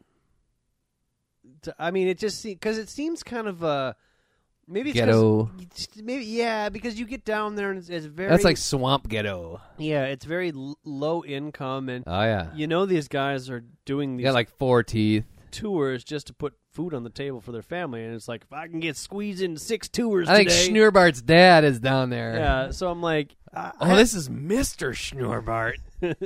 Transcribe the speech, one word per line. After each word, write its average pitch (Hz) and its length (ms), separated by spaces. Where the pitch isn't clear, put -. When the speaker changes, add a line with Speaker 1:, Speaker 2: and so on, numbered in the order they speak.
Speaker 1:
T-, 160 140
I 165 140
mean, 185 160
it 185 120
just 208 220
se-, 208 140
'cause 220 240
it 208 100
seems 320 340
kind 233 260
of, 170 160
uh, 139 300
maybe 269 220
it's 127 80
'cause 113 80
Speaker 2:
Ghetto. 110 520
Speaker 1:
y-, - 160
just - 280
maybe, 247 220
yeah, 220 440
because 214 300
you 240 80
get 233 180
down 214 320
there 202 140
and 190 80
it's, 175 100
it's 165 180
very 170 240
Speaker 2:
That's 180 140
like 160 120
swamp 135 520
ghetto. 95 520
Speaker 1:
Yeah, 151 260
it's 135 200
very 170 280
l-, 139 320
low 156 400
income, 139 640
and 123 180
Speaker 2:
Oh, 92 160
yeah. 101 320
Speaker 1:
you 151 120
know 170 200
these 160 220
guys 135 420
are 120 140
doing 139 280
Speaker 2:
You 127 60
Speaker 1:
these 123 80
Speaker 2:
got, 135 80
like, 120 220
four 123 260
teeth. 107 420
Speaker 1:
tours 139 540
just 147 240
to 139 40
put 143 220
food 160 240
on 123 100
the 117 60
table 135 300
for 120 120
their 113 100
family, 151 400
and 113 120
it's 113 140
like, 113 160
"If - 100
I 160 140
can 165 120
get 160 160
squeezed 196 460
in 170 160
six - 300
tours 208 400
Speaker 2:
I 185 80
think 202 120
Speaker 1:
today." 175 220
Speaker 2:
Schnurbart's 190 500
dad 165 440
is 135 140
down 131 300
there. 117 280
Speaker 1:
Yeah, 139 340
so 180 200
I'm 175 120
like, 156 340
I, 175 260
Speaker 2:
"Oh, 170 120
Speaker 1:
I 185 60
Speaker 2:
this 233 180
is 147 160
Mister 147 600
Schnurrbart." 113 840
Speaker 1:
<laughs> 170 260